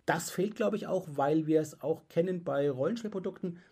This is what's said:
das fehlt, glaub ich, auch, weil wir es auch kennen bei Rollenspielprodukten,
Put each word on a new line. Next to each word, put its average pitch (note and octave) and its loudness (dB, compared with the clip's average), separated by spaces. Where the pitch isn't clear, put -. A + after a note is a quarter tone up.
das E3 0
fehlt, G3+ -2
glaub G#3 0
ich, - -4
auch, F#3 -2
weil D3 2
wir D#3 4
es D3+ -8
auch D#3+ -2
kennen F3 0
bei C#3+ 2
Rollenspielprodukten, F#3 -4